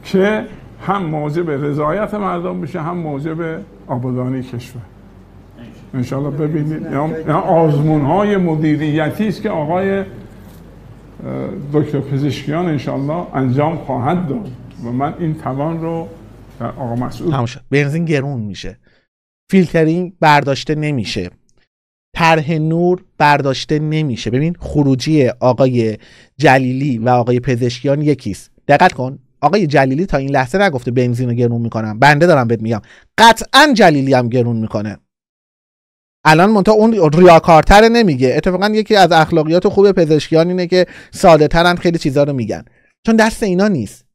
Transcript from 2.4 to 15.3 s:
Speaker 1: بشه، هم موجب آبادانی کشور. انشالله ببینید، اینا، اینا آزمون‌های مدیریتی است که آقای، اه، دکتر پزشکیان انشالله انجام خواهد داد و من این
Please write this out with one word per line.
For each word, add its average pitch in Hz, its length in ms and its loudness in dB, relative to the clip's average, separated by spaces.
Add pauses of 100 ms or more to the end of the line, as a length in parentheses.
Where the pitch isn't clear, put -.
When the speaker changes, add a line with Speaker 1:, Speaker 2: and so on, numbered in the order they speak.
Speaker 1:
بشه، 165 200 -10
هم 170 160 -8
موجب 160 640 -8 (280)
آبادانی 127 560 -6
کشور. 120 380 -14 (1120)
انشالله 135 360 -6
ببینید، 151 560 -6
اینا، 147 200 -4
اینا 160 340 -4
آزمون‌های 160 960 2
مدیریتی 156 920 -2
است - 140 -6
که 214 80 -4
آقای، 185 500 -2
اه، 190 60 -6 (1700)
دکتر 147 260 -2
پزشکیان 139 680 -4
انشالله 147 680 -6
انجام 143 420 -2
خواهد 139 500 -4
داد 120 240 -8 (340)
و 117 60 -8
من 139 280 -4
این 156 160 -4